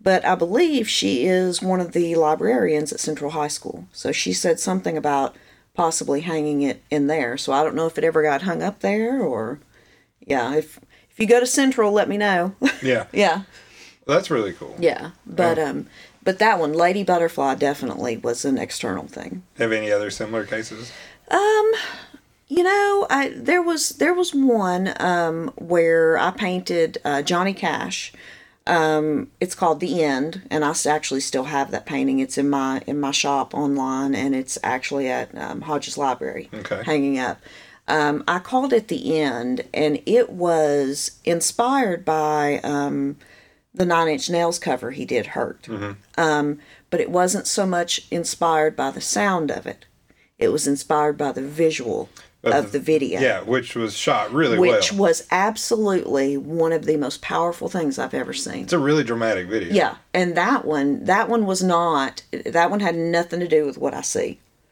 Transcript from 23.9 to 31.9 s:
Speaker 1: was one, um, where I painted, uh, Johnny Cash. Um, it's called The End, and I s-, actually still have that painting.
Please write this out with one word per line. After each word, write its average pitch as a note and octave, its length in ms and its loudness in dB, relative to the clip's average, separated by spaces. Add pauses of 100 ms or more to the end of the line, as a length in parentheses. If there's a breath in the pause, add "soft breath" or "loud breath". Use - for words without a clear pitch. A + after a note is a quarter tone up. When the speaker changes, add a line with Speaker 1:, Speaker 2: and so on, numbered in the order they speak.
Speaker 1:
was F4 220 0
one, G3 640 2
um, E3 580 0
where E3 600 4
I D#3 100 2
painted, F3+ 720 -2
uh, C#3+ 200 0
Johnny F3+ 320 0
Cash. - 580 -4 (540 loud breath)
Um, D#3 640 2 (100)
it's - 160 -2
called D#3+ 240 2
The E3+ 240 0
End, D3 460 -2
and D3+ 160 0
I C#3+ 60 0
s-, - 160 -2
actually D3 320 0
still C3+ 260 -4
have C#3 260 -2
that - 140 -6
painting. C3+ 340 0